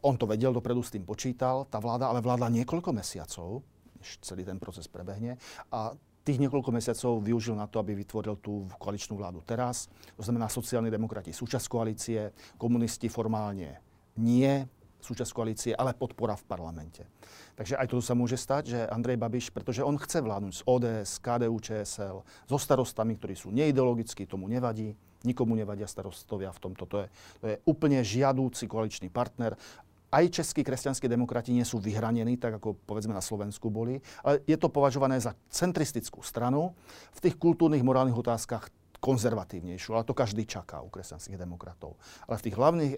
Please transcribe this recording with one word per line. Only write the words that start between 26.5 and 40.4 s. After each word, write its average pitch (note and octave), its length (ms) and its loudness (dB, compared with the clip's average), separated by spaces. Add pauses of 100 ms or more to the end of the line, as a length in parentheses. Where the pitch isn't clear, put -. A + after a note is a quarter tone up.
v - 80 -16
tomto. F#2 240 -8
To G2+ 160 -4
je, F#2+ 60 -6 (340)
to - 80 -10
je G#2 60 0 (100)
úplne C#3+ 320 4
žiadúci B2+ 720 2
koaličný G#2+ 400 -4
partner. A#2+ 480 -2 (560)
Aj D#3 160 8
českí D#3 320 -2
kresťanskí C3 480 0
demokrati A#2+ 400 0
nie B2 160 4
sú A2+ 160 -2
vyhranení, A2+ 560 2
tak A2 240 -2
ako, G#2+ 240 -4
povedzme, G#2+ 320 -4
na F#2 80 -4
Slovensku G#2 480 -4
boli, A#2 240 -2 (240)
ale C#3+ 240 4
je D#3 140 4
to - 100 4
považované C3+ 480 4
za A2+ 160 -2 (160)
centristickú - 720 0
stranu. C#3 560 0 (400)
V - 80 -4
tých - 160 4
kultúrnych, E3 400 6
morálnych B2+ 400 6
otázkach A#2 480 -2 (320)
konzervatívnejšiu, G2+ 960 0
ale A2 80 2
to C3+ 80 -2
každý A2 320 2